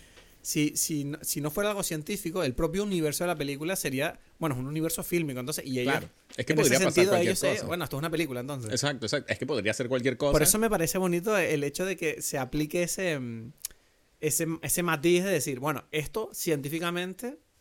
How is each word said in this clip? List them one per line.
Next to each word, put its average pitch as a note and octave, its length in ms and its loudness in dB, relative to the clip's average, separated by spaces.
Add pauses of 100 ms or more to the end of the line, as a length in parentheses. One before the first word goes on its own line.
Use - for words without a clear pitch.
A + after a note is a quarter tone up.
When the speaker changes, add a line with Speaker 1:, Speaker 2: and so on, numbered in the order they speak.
(440)
Speaker 1:
si, D3+ 340 0
si D3 280 -2
no, C#3+ 160 -6
si - 200 -4
no D3 80 -2
fuera G3+ 220 0
algo G3+ 120 -4
científico, F3 600 -4
el C3 100 0
propio E3 300 0
universo E3+ 400 0
de F3 60 0
la F3 60 0
película D3 400 -4
sería, D3 440 -2 (180)
bueno, D#3 180 0
es B2 40 -4
un C3 80 -4
universo D#3+ 360 -2
fílmico, D#3 360 0
entonces, C3 260 -6
y B2+ 140 -2
ellos, B2+ 140 2
Speaker 2:
Claro. - 160 -2 (280)
Es B2 80 -2
que D#3 80 2
Speaker 1:
en D#3 60 4
ese - 100 6
Speaker 2:
podría B2 100 6
pasar - 140 4
Speaker 1:
sentido, F#3 180 8
Speaker 2:
cualquier F3+ 200 4
Speaker 1:
ellos F#3+ 80 0
se, - 160 2
Speaker 2:
cosa. G#3 100 -4
Speaker 1:
bueno, E3+ 180 -2
esto C#3 120 -4
es C3+ 40 -2
una D#3+ 120 -2
película, D#3 300 -2
entonces. B2+ 300 -6
Speaker 2:
Exacto, B2+ 360 0
exacto. A#2 260 0
Es G2+ 60 -4
que - 80 -2
podría G#2+ 260 2
ser B2 140 -2
cualquier B2 300 2
cosa. C#3+ 160 2
Speaker 1:
Por D3+ 100 6
eso F3+ 160 6
me A3+ 100 4
parece E3+ 300 0
bonito F#3 380 2
el D3 260 2
hecho C#3+ 220 -2
de F#3+ 120 -4
que D#3+ 240 -4
se - 160 -4
aplique D3+ 460 0
ese, F3 360 -2
mm, A#2 320 -8 (680)
ese, D#3 260 0 (140)
ese D#3+ 220 -2
matiz E3+ 400 4
de G3 80 0
decir, C#3 280 -2
"Bueno, C#3 320 -2
esto D#3 420 -4
científicamente F3 1040 -4 (240)